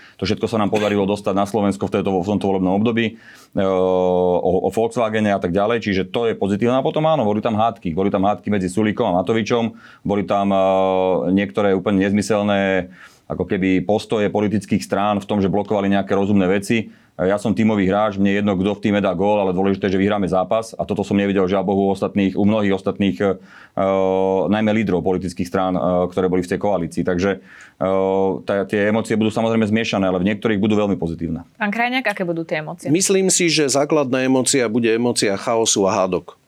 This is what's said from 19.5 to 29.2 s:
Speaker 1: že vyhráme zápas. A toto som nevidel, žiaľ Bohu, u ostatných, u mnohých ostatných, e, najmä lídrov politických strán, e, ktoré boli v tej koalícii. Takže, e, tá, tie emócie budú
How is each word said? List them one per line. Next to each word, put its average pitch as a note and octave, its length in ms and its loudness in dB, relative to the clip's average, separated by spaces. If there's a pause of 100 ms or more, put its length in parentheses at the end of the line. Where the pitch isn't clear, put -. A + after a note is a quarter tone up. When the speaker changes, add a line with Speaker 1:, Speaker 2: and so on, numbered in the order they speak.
Speaker 1:
že F#2+ 80 0
vyhráme G2 320 0
zápas. F#2 480 -2
A F2 80 -4
toto G2+ 160 -4
som G2+ 160 0
nevidel, G2+ 260 2
žiaľ F#2 220 0
Bohu, G2 180 0
u G2 80 2
ostatných, G2 460 0
u G2+ 80 2
mnohých G2+ 320 2
ostatných, G2 400 -2
e, G2 160 0 (1120)
najmä G#2+ 260 0
lídrov F#2+ 300 0
politických F2+ 420 -4
strán, F#2 300 -2
e, F2 80 -2 (260)
ktoré F#2 220 -2
boli F#2 100 0
v F2+ 80 -4
tej F#2+ 140 -4
koalícii. F2+ 400 -2
Takže, F#2 400 0 (340)
e, F2+ 120 -2 (560)
tá, G2 200 -2
tie G2+ 240 0
emócie A2 300 0
budú A2 120 2